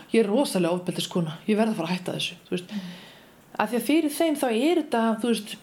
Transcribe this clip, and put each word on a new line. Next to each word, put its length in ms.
ég 140
er 20
rosalega 480
ofbeldiskona, 640
ég 80
verð 160
að 40
fara 120
að 80
hætta 240
þessu,“ 160
þú 40
veist. 200
Af 120
því 80
að 80
fyrir 240
þeim 240
þá 160
er 300
þetta, 200
þú 100
veist, 320